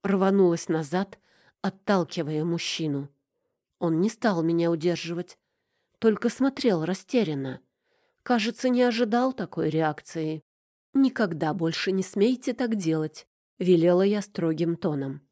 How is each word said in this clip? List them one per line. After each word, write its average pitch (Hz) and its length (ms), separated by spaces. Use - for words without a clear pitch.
Рванулась 190 640
назад, 170 500
отталкивая 165 800
мужчину. 156 640
Он 165 220
не 208 80
стал 196 340
меня 170 280
удерживать, 170 680
только 226 300
смотрел 240 560
растерянно. 156 760
Кажется, 233 460
не 247 140
ожидал 240 500
такой 165 380
реакции. 156 720
«Никогда 175 600
больше 170 380
не 190 100
смейте 240 520
так 226 220
делать», 160 500
велела 175 440
я 202 200
строгим 165 540
тоном. 143 440